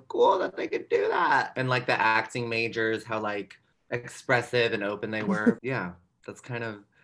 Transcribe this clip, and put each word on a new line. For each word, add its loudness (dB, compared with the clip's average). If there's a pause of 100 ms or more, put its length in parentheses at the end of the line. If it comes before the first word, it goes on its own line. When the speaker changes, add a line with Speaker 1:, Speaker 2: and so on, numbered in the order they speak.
Speaker 1:
cool 4
that -4
they -4
could -4
do 2
that." 2
And, -2
like, 2
the 2
acting 0
majors, -2
how, -4
like, -6 (360)
expressive 0
and -2
open -4
they -2
were. 2
Speaker 2:
<laughs> -16
Speaker 1:
Yeah, -4 (340)
that's -14
kind -8
of -8 (260)